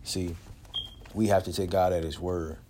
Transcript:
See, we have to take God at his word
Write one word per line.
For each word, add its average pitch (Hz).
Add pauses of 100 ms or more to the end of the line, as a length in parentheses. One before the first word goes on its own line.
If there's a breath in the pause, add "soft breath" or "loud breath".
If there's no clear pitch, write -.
See, 87 (760)
we 107
have 98
to 87
take 92
God 92
at 82
his 78
word 85 (120)